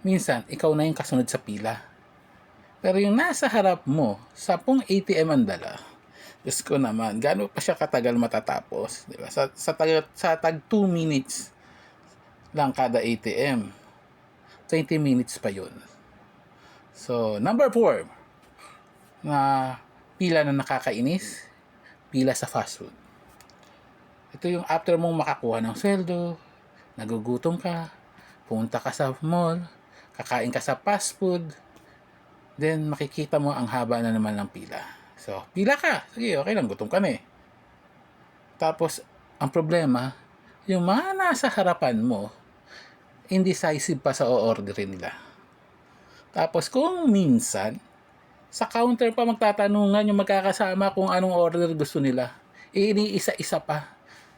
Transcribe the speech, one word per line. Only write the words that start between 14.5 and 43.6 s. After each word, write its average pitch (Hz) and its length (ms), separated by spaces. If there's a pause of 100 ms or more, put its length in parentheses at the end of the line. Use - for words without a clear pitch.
Twenty 160 320
minutes 127 400
pa 110 80
yun. 98 240 (1200)
So, 110 480
number 233 320
four, 170 320 (1200)
na 135 480 (480)
pila 160 240
na 139 80
nakakainis, 135 960 (640)
pila 131 240
sa - 80
fast - 320
food. 123 160 (1400)
Ito - 80
yung 175 240
after 165 320
mong 165 240
makakuha 127 400
ng 226 80
sweldo, 175 640 (560)
nagugutom 120 640
ka, 170 320 (560)
punta 113 320
ka 135 160
sa 135 320
mall, 170 400 (480)
kakain 123 400
ka 127 80
sa 131 160
fast - 400
food, 175 400 (1000)
then 156 300
makikita 147 560
mo 143 80
ang 123 160
haba 120 400
na 113 80
naman 107 240
ng 98 160
pila. - 260 (400)
So, 101 220 (160)
pila 208 160
ka. 285 400
Sige, 190 240
okay 196 160
lang, 143 160
gutom 101 160
ka 190 160
na 151 160
eh. - 40 (1400)
Tapos, 160 400 (400)
ang 139 80
problema, 156 640 (560)
yung 180 160
mga 339 320
nasa 330 320
harapan 165 480
mo, 107 320 (960)
indecisive 175 720